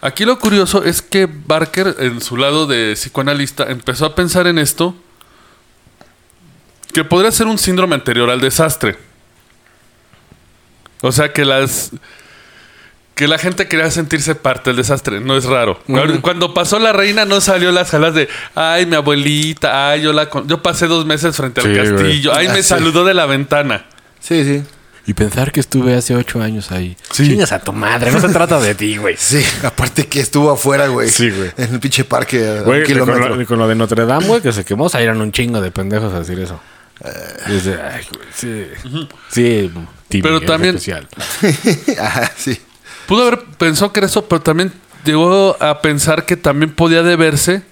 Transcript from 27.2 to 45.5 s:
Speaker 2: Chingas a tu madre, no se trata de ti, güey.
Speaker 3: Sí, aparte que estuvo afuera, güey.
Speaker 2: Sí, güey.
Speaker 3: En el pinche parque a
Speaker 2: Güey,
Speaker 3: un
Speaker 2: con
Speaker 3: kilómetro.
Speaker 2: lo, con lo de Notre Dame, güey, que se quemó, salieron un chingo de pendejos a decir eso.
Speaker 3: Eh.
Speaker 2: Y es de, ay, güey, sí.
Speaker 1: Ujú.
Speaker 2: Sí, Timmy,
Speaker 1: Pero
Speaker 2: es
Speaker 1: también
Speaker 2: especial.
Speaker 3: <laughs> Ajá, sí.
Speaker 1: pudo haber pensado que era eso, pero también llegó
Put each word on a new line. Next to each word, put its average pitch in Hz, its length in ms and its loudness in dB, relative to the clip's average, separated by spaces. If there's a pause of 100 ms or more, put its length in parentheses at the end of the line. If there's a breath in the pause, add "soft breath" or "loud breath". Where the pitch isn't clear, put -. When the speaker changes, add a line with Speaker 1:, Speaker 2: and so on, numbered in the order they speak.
Speaker 2:
Chingas 202 240 0
a - 80 -4
tu - 140 -8
madre, 110 360 -2
no - 120 2
se 175 80 2
trata 170 280 2
de 104 160 0
ti, 104 220 -4
güey. 101 220 -4
Speaker 3:
Sí, 139 260 0 (180)
aparte 127 440 -2
que - 140 -4
estuvo 147 300 2
afuera, 139 360 2
güey. 120 240 0
Speaker 2:
Sí, 120 180 2
güey. 95 300 -4
Speaker 3:
En 123 160 -2
el 120 60 -4
pinche - 240 -2
parque 123 340 -2 (100)
a 107 140 -4
Speaker 2:
Güey, 127 180 2
Speaker 3:
un 151 60 2
Speaker 2:
con 139 80 2
Speaker 3:
kilómetro. 123 420 2
Speaker 2:
lo, 123 100 -2
con 120 120 0
lo 113 100 4
de 110 60 2
Notre 113 320 2
Dame, 147 200 2
güey, 226 140 2
que 147 120 0
se 101 120 -2
quemó, 127 240 0
salieron 113 320 0
un 107 100 -2
chingo 117 300 -2
de 92 100 -4
pendejos 101 440 -2
a 87 60 -4
decir 87 180 -6
eso. 90 200 -8 (460 loud breath)
Speaker 3:
Eh. 65 60 -12 (380)
Speaker 2:
Y 101 80 0
es 92 80 -2
de, 92 180 -4
ay, - 320 -10
güey, - 200 -20
sí. 110 320 -8 (220)
Speaker 1:
Ujú. 143 200 -10 (200)
Speaker 2:
Sí, 113 420 2 (380)
Timmy, 98 140 0
Speaker 1:
Pero 160 160 2
Speaker 2:
es - 80 -2
Speaker 1:
también 170 300 2
Speaker 2:
especial. 78 300 -8 (460)
Speaker 3:
<laughs> 190 480 0
Ajá, 113 340 -2
sí. - 240 -6 (480 loud breath)
Speaker 1:
pudo 233 200 4
haber 240 140 2 (180)
pensado 175 340 2
que 208 80 0
era 196 60 2
eso, 208 200 0
pero 165 140 2
también 170 320 0 (320)
llegó 175 580 4